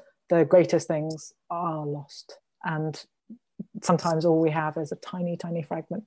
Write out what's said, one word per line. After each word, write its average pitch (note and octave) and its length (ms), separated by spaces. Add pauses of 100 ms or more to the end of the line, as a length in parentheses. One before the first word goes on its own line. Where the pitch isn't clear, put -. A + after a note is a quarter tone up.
(300)
the E3+ 160
greatest E3+ 420
things D#3 460 (180)
are E3 340
lost. - 540 (240)
And D#3 400 (760)
sometimes E3 440
all D#3+ 140
we D#3+ 120
have D#3 260
is D#3 140
a - 60
tiny, F3 380
tiny E3+ 280
fragment, E3+ 440